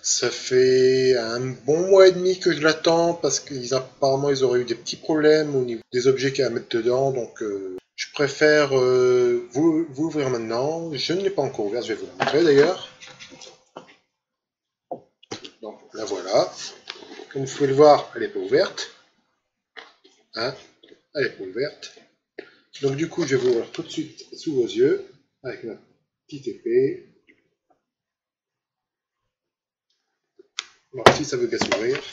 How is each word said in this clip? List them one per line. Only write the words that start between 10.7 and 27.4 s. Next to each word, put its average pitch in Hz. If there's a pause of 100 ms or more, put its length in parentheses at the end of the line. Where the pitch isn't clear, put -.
Je 143
ne 190
l'ai 196
pas 190
encore 117
ouvert, 113
je 110
vais 98
vous 95
le -
montrer 135
d'ailleurs. 156 (2750)
Donc 107 (140)
la 107
voilà. 101 (760)
Comme 135
vous -
pouvez 143
le 135
voir, 147
elle 113
n'est 104
pas 104
ouverte. 127 (1400)
Hein ? 123 (600)
Elle 131
n'est 110
pas -
ouverte. 117 (880)
Donc 139
du 160
coup, 165
je 135
vais 120
vous 123
ouvrir 113
tout -
de -
suite - (120)
sous 160
vos 123
yeux, 123 (340)
avec 113
ma 107 (520)
petite 139
épée. 123 (3750)